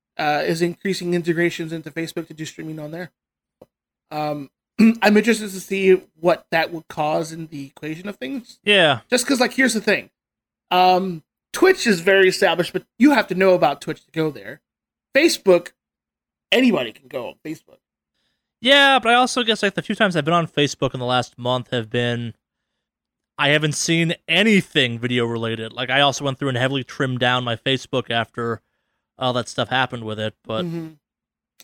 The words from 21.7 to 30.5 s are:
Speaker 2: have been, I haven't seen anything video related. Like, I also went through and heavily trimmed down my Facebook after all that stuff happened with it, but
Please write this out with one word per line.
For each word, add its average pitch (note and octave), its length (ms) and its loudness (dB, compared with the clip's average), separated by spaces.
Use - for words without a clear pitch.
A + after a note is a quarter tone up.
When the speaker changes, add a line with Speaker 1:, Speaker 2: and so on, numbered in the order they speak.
Speaker 2:
have A2+ 180 -6
been, A#2+ 440 -4
I C#3+ 140 0
haven't D3+ 240 0
seen E3 400 0
anything E3 720 2
video A#2+ 280 -2
related. A2+ 480 -6
Like, B2 160 -6
I C3 100 2
also C#3+ 240 0
went C3+ 140 -4
through C#3+ 100 -4
and B2+ 100 -2
heavily C3 260 -2
trimmed C3 360 -4
down B2 240 0
my A#2+ 120 -4
Facebook C3 540 -4
after A#2 520 -4
all B2+ 160 -2
that A#2+ 140 -4
stuff A#2+ 220 -6
happened B2+ 340 -2
with G#2+ 160 -8
it, G#2+ 140 -6
but A2 220 -6